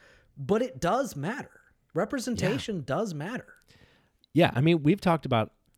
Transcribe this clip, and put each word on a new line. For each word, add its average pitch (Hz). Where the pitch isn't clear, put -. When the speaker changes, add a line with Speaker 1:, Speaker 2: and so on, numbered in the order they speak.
Speaker 1:
but 165
it 214
does 220
matter. 180
Representation 220
Speaker 2:
Yeah. 143
Speaker 1:
does 175
matter. 180
Speaker 2:
Yeah, 151
I 120
mean, 165
we've 170
talked 135
about, 113